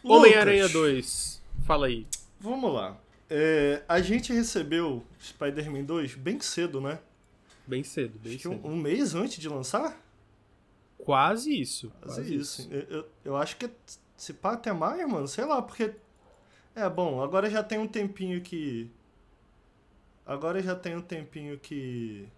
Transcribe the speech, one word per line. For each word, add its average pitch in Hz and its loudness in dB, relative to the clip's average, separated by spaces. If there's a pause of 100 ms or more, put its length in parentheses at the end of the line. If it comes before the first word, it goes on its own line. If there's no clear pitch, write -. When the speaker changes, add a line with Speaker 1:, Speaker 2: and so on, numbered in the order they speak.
Speaker 1:
Lucas. 226 10
Speaker 2:
Homem-Aranha 202 10
dois. 156 0 (240)
Fala 143 4
aí. 113 -4 (320)
Speaker 1:
Vamos 233 -2
lá. 98 -4 (320)
É, 147 4
a 175 4
gente 226 0
recebeu 165 0 (160)
Spider-Man 143 -6
dois 143 -4
bem 143 -4
cedo, 165 -4
né? 147 -6 (680)
Speaker 2:
Bem 127 -4
cedo, 117 -6
bem 113 -10
Speaker 1:
Acho 131 -12
que 180 -6
Speaker 2:
cedo. 175 -10
Speaker 1:
um, 151 -6
um 165 -4
mês 170 0
antes 190 -2
de 156 -10
lançar? 175 -4 (1000)
Speaker 2:
Quase 208 2
isso, 117 -6 (100)
Speaker 1:
Quase - -12
Speaker 2:
quase 139 -6
Speaker 1:
isso. 143 -6
Speaker 2:
isso. - -12
Speaker 1:
Eu, 143 -4
eu, 156 -10 (160)
eu 139 -4
acho 151 -4
que 240 -8 (460)
se - -16
pá - -4
até 233 -4
mais, 254 -2
mano, 156 -2
sei 208 -4
lá, 285 0
porque 220 -4 (800)
é, 208 -2
bom, 160 0
agora 190 0
já 214 0
tem 214 -4
um 220 -2
tempinho 196 -4
que, 135 -6 (1400)
agora 160 -4
já 185 -2
tem 180 -8
um 170 -8
tempinho 151 -12
que 120 -8 (100)